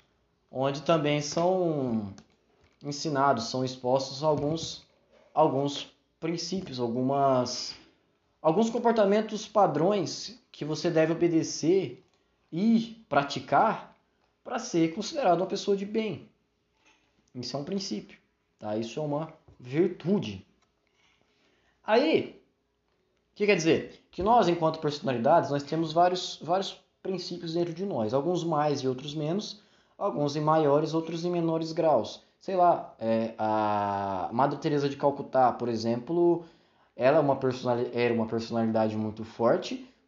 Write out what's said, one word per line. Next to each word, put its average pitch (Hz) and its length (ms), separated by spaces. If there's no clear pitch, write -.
onde 139 300
também 147 400
são 147 920
ensinados, 139 640
são 131 180
expostos 131 600
alguns, 151 640
alguns 143 640
princípios, 165 600
algumas, 127 920
alguns 180 280
comportamentos 214 800
padrões 175 880
que - 140
você 151 260
deve 160 220
obedecer 160 880
e 220 560
praticar 143 880
pra 247 140
ser 165 360
considerado 180 460
uma 185 80
pessoa 196 300
de 196 80
bem. 214 420
Isso 123 220
é 139 40
um 147 40
princípio, 175 540
tá? 107 180
Isso 113 240
é 151 40
uma 151 280
virtude. 139 880
Aí, 254 580
o - 40
que 208 100
quer 202 100
dizer? 156 560
Que - 100
nós, 214 280
enquanto 160 300
personalidades, 139 680
nós 143 140
temos 160 300
vários, 180 480
vários 185 360
princípios 175 520
dentro 170 200
de 175 120
nós. 120 280
Alguns 156 300
mais 151 380
e 131 60
outros 139 280
menos. 160 460
Alguns 147 380
em 156 60
maiores, 156 520
outros 165 300
em 175 60
menores 165 420
graus. 156 520
Sei 190 160
lá, 175 440
é, 113 380
a 101 960
Madre 139 240
Teresa 143 320
de 135 80
Calcutá, 135 560
por 120 160
exemplo, 143 720
ela 135 220
é - 20
uma 139 160
personali-, 123 580
era 120 200
uma 113 120
personalidade 110 720
muito 107 260
forte, 131 640